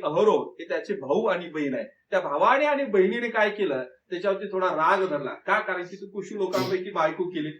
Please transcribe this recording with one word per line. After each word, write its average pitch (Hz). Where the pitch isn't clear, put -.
अहरोन 175
हे -
त्याचे 180
भाऊ 190
आणि 175
बहीण 147
आहे, 110
त्या -
भावाने 185
आणि 277
बहिणीने 220
काय 214
केलं, 175
त्याच्यावरती 190
थोडा 185
राग 175
धरला. 143
का? 202
कारण 185
की -
तू 202
कुशी 202
लोकांपैकी 185
बायको 170
केली, 151